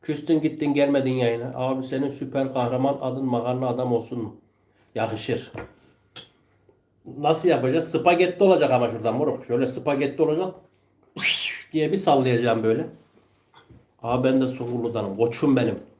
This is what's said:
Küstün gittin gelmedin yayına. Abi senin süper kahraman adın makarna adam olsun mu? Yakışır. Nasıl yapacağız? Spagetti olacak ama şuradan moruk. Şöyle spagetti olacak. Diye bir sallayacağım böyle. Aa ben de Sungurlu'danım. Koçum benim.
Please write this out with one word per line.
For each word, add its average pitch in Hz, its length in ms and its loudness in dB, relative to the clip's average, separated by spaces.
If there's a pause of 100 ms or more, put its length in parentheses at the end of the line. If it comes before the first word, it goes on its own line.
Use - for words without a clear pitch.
Küstün 156 380 0
gittin 147 340 -2
gelmedin 139 360 2
yayına. 120 440 0
Abi 131 280 -2
senin 135 280 -4
süper 135 420 -4
kahraman 127 480 0
adın 135 240 -4
makarna 123 440 -2
adam 127 240 -2
olsun 117 300 -4
mu? 101 140 -12 (580)
Yakışır. 110 580 -4 (1700)
Nasıl 156 300 2
yapacağız? 139 440 2
Spagetti 175 520 2
olacak 156 280 6
ama 120 180 2
şuradan 113 240 -2
moruk. 135 300 -2
Şöyle 123 220 0
spagetti 139 560 -2
olacak. 165 320 0 (1160)
Diye 156 200 0
bir 196 40 0
sallayacağım 123 680 2
böyle. 117 240 2 (1160)
Aa 123 220 0
ben 131 160 4
de 127 80 0
Sungurlu'danım. 117 680 -4
Koçum 120 400 2
benim. 113 220 0 (220)